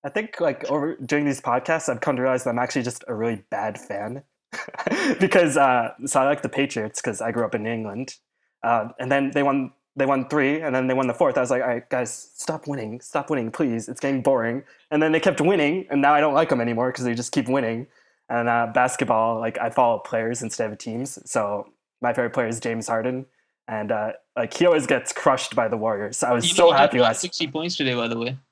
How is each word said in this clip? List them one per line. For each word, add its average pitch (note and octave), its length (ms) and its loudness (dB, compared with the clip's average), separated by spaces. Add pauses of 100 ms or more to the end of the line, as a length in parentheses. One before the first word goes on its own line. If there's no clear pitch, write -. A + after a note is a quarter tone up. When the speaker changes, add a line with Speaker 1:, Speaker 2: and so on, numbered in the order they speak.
Speaker 1:
I C#3+ 40 -6
think, - 300 -4
like, C#3+ 320 0
over, D3+ 240 -2
doing D3 300 0
these C#3 160 0
podcasts, C#3 480 0
I've A#2+ 100 -4
come C#3+ 160 0
to B2 60 -2
realize B2+ 240 0
that B2 60 0
I'm A#2 80 0
actually B2 240 0
just A#2+ 260 -6
a A#2+ 40 -4
really A2 360 -2
bad G#2 280 -4
fan. - 460 -10 (300)
<laughs> - 100 -10 (560)
Because, F3 380 4
uh, B2+ 340 4 (140)
so C#3 160 2
I C3+ 40 4
like C#3+ 160 2
the A#2+ 80 -4
Patriots A#2 520 -4
'cause A2 200 -4
I A2+ 100 -2
grew A2+ 140 0
up G#2+ 100 -4
in G#2+ 100 -4
England. A2+ 500 -6 (480)
Uh, A2+ 260 0 (100)
and B2+ 120 -4
then C#3 200 2
they C#3+ 120 0
won, C#3 280 0 (240)
they C3+ 100 2
won C3+ 240 2
three, D3 320 2
and D3 140 -2
then B2+ 120 2
they C3 60 2
won C3 140 2
the A#2 60 0
fourth. C3+ 240 2
I C3 40 2
was B2 100 0
like, B2+ 100 2
"All A#2+ 60 0
right, A#2+ 220 -4
guys, - 460 -4
stop D#3 320 -6
winning. B2 340 -6
Stop - 280 -6
winning, A#2+ 220 -2
please. A#2 380 -2
It's B2 100 -10
getting C#3 220 -2
boring." B2 420 0 (280)
And D3+ 100 2
then D#3 100 2
they D#3+ 80 2
kept E3 220 2
winning, E3+ 480 2
and C#3+ 120 2
now C#3+ 120 6
I D3 60 6
don't D3 140 2
like D#3 180 2
'em B2 100 2
anymore A#2+ 300 0
'cause B2+ 140 -6
they A#2+ 100 0
just A#2+ 180 -6
keep A#2+ 160 0
winning. B2 380 -2 (420)
And, A#2 200 0
uh, A#2 240 2
basketball, A#2 640 2
like, A2+ 200 -4
I A2+ 100 -2
follow A#2 300 2
players A2+ 420 -2
instead A2 300 -6
of G#2 60 -12
teams. B2 420 -8 (100)
So G#2 420 -2 (300)
my A#2+ 120 0
favorite A#2+ 200 0
player A#2+ 140 0
is A2+ 120 -4
James A2+ 280 -4
Harden. B2+ 380 -2 (420)
And, G#2+ 240 -6
uh, G#2+ 220 -2 (220)
like, A#2+ 180 -4
he E3+ 120 2
always D#3 220 4
gets C3 260 0
crushed - 420 2
by A#2 120 2
the A2 100 -2
Warriors. G#2 460 -2
I B2 80 0
was A#2+ 140 2
Speaker 2:
You - 80 0
know - 20 0
Speaker 1:
so F3 120 8
Speaker 2:
he E3+ 40 10
just C3+ 100 4
Speaker 1:
happy B2+ 160 6
Speaker 2:
got B2 60 6
Speaker 1:
last A2 180 2
Speaker 2:
sixty E3+ 260 -4
points D#3+ 280 -6
today, C3 200 0
by A#2 120 -2
the A#2 100 -4
way. B2+ 200 -6 (140)